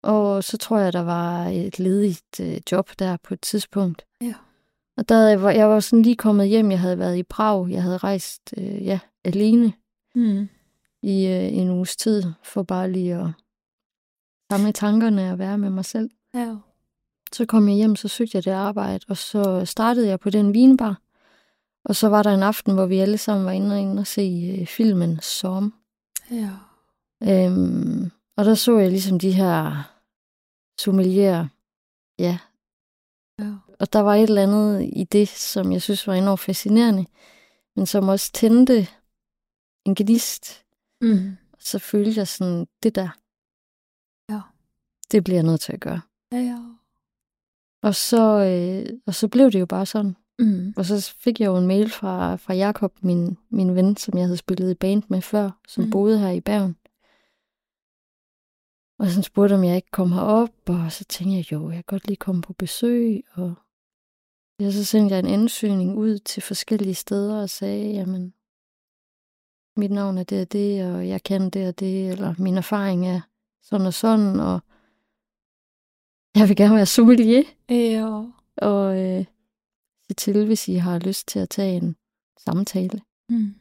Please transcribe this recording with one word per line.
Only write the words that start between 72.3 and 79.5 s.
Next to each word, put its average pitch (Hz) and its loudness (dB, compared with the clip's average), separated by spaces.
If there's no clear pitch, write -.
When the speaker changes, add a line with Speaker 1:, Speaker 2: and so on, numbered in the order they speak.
Speaker 1:
min 185 -2
erfaring 185 -2
er 180 -4
sådan 190 -2
og 180 -2
sådan, 214 2
og 90 -2
jeg 208 8
vil 196 6
gerne 208 6
være 208 6
sommelier. 233 6
Speaker 2:
Ja. 220 -2
Speaker 1:
Og, 196 0
øh, 185 -2